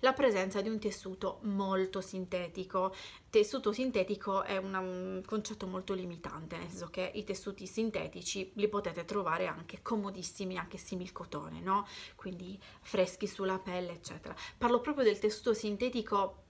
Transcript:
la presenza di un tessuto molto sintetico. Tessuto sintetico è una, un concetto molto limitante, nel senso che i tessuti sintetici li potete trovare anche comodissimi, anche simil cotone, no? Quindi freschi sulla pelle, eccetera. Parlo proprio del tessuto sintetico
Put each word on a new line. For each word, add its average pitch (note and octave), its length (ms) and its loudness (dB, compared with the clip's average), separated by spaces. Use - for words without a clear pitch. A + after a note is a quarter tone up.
la C4 120 6
presenza G#3 480 4
di G3 80 0
un A3 100 0
tessuto F#3+ 640 -4
molto F#3+ 580 2
sintetico. F#3 920 -2
Tessuto G#3+ 440 6
sintetico G3+ 720 2
è G3 160 0
una, F#3+ 200 -2
un F#3 480 -2
concetto G#3 400 -4
molto F#3 280 -4
limitante, E3+ 640 -6
nel F3 120 -8
senso F3 220 -8
che - 240 -2
i G#3 100 -4
tessuti G3 420 -6
sintetici F#3 880 -2
li G3+ 140 4
potete F#3 360 0
trovare F3+ 420 2
anche D#3+ 360 -6
comodissimi, F#3+ 760 -2
anche E3+ 200 -6
simil F3+ 340 -6
cotone, D#3+ 480 -8
no? G3 260 2
Quindi F#3 440 -10
freschi F#3+ 440 2
sulla F#3+ 320 0
pelle, F3+ 340 -4
eccetera. - 420 -10
Parlo A#3+ 240 6
proprio C#4 240 4
del G#3 140 8
tessuto G#3+ 360 4
sintetico G#3+ 960 0